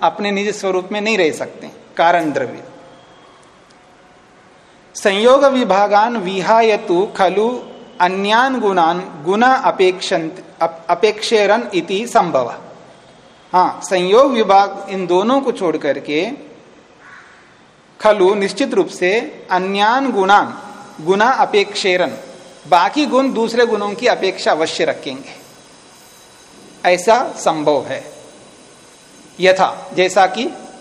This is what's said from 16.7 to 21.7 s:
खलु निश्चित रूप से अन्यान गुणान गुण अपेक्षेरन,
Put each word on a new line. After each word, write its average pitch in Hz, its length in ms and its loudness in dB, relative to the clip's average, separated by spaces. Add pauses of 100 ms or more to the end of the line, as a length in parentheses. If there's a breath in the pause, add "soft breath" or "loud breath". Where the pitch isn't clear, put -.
खलु 208 340 4
निश्चित 202 380 -2
रूप 190 140 0
से 185 320 -2 (320)
अन्यान 202 600 0
गुणान 190 480 2 (460)
गुण 190 160 2
अपेक्षेरन, 196 960 0 (500)